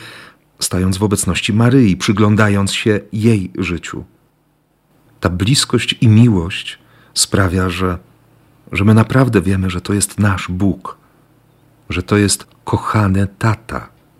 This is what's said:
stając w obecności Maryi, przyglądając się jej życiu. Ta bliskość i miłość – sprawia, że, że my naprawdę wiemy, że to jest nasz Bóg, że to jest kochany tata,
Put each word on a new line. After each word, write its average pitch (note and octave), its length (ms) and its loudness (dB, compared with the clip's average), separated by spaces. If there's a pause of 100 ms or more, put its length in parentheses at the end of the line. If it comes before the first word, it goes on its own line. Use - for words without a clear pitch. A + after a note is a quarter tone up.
(580)
stając F#2 380 -2
w F#2+ 60 -2
obecności G2 500 -2
Maryi, A#2 440 4
przyglądając G#2 760 2
się G#2 280 0 (120)
jej G#2+ 460 0
życiu. F2 460 -8 (1160)
Ta - 80 -2
bliskość F#2+ 720 -2
i A#2 80 4
miłość – G#2+ 720 2 (360)
sprawia, F#2 560 0
że, F2+ 280 -4 (720)
że - 120 -2
my G#2+ 100 6
naprawdę A2+ 460 2
wiemy, F#2+ 300 -2
że F2 100 -6
to - 120 -6
jest G2 260 -4
nasz G2+ 300 -2
Bóg, F#2 480 -4 (920)
że - 120 -6
to - 140 0
jest G2+ 300 0 (180)
kochany G2 640 0 (120)
tata, - 500 -4 (320)